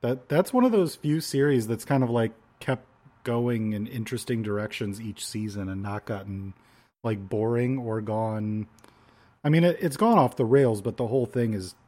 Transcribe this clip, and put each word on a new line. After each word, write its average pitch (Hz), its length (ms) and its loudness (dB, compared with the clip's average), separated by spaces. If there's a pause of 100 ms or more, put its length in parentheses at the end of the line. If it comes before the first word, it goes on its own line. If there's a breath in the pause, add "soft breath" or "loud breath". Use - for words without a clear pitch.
That, 127 280 -4
that's 165 240 2
one 247 100 4
of 254 80 4
those 190 240 2
few 151 240 0
series 139 480 2
that's 113 180 -4
kind 139 180 2
of, 120 60 0
like, 117 220 2 (300)
kept - 240 -4 (380)
going 117 500 -2
in 107 140 -4
interesting 117 540 -4
directions 104 600 -4
each 110 240 -10
season 104 440 -6
and 95 140 -6
not 101 220 -8
gotten, 98 480 -8 (500)
like, 101 260 -4
boring 120 480 0
or 113 240 -4
gone, 107 680 -2 (760 soft breath)
I 147 60 0
mean, 165 140 6
it, 175 180 4
it's 147 160 -2
gone 226 200 6
off 127 200 4
the 131 80 2
rails, 117 360 4
but 101 160 -6
the 120 100 -2
whole 123 180 0
thing 117 280 -2
is 92 220 -6 (120)